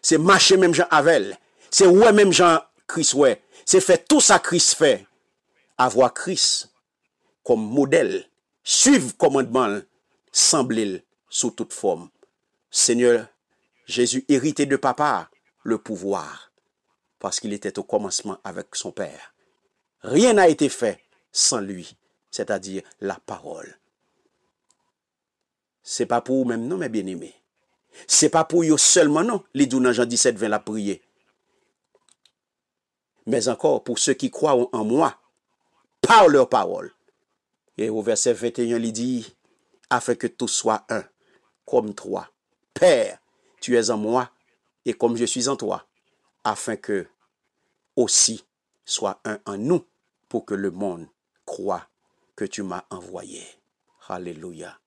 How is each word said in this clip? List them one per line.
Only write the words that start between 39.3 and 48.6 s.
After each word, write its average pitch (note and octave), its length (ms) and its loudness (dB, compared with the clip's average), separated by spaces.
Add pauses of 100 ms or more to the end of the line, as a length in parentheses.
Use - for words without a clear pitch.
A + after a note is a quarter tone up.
afen A#2+ 260 -2
ke A#2 160 -6
tous - 260 -6
swa A2 200 -2 (100)
en G#2 140 -8 (640)
kòm G#2+ 280 -2
twa G2 280 -10 (500)
pèr C3 420 2 (440)
tu B2 180 0
ès A2+ 140 -2
an G#2+ 80 -4
mwa. A#2+ 260 -2 (580)
Et A#2+ 80 -4
comme A#2 240 -2
je A#2 80 -2
suis B2 240 -4
en C#3 80 -4
toi, G2 300 -8 (560)
afin G#2+ 340 -6
que G2 280 -8 (880)
aussi - 500 0 (400)